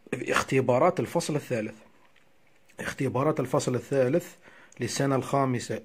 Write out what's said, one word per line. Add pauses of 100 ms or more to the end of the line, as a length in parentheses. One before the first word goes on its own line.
(120)
في
اختبارات
الفصل
الثالث. (1040)
اختبارات
الفصل
الثالث (440)
للسنة
الخامسة